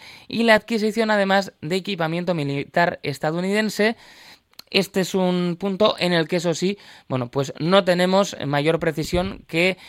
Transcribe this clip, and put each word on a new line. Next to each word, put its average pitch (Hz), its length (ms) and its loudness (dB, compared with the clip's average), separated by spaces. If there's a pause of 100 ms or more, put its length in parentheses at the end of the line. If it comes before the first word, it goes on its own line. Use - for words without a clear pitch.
(280)
y 220 140 -2
la 226 140 6
adquisición 214 540 0
además 196 520 2
de 160 140 -4
equipamiento 175 580 -2
militar 143 680 -2
estadounidense. 190 920 -2 (720)
Este 190 340 0
es 175 120 -4
un 180 460 0
punto 196 360 0
en 180 160 0
el 165 140 2
que, 180 100 -4
eso 170 160 0
sí, 185 240 -2 (320)
bueno, 127 220 -4
pues 139 300 -4
no 185 240 4
tenemos 185 520 2 (100)
mayor 147 340 0
precisión 165 640 -4
que, 180 320 0 (100)